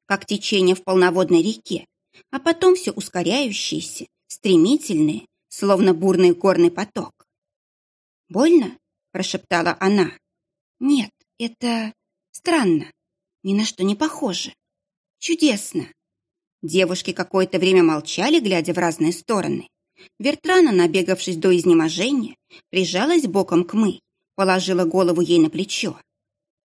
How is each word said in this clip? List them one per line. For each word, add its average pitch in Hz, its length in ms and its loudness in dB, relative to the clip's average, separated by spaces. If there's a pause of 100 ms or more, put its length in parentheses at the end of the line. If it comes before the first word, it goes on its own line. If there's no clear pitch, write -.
как 196 180 -4
течение 190 500 0
в 185 80 -18
полноводной 180 600 2
реке, 208 420 -6 (460)
а 269 80 -8
потом 339 360 2
всё 359 160 -6
ускоряющиеся, 196 1160 -6 (200)
стремительные, 185 960 0 (220)
словно 190 460 2
бурный 175 400 2
горный 170 380 2
поток. - 480 -12 (1080)
«Больно?» 262 480 2 (340)
прошептала 185 680 -4
она. 196 320 2 (680)
«Нет, 254 320 0 (280)
это 233 540 -6 (380)
странно, 202 600 0 (520)
ни 196 100 -2
на 208 120 0
что - 180 -6
не 196 120 0
похоже. 277 580 -6 (640)
Чудесно». 233 760 -2 (680)
Девушки 180 500 -2
какое-то 185 460 -2
время 185 260 4
молчали, 170 560 0
глядя 175 340 -2
в 160 40 -4
разные 165 360 -2
стороны. 160 540 -6 (520)
Вертрана, 320 520 2
набегавшись 180 680 0
до 185 200 2
изнеможения, 175 760 0 (340)
прижалась 202 580 0
боком 180 360 0
к 175 100 -8
Мэй, 214 280 -2 (340)
положила 185 500 0
голову 175 360 0
ей 170 180 2
на 156 100 4
плечо. 180 500 -8 (800)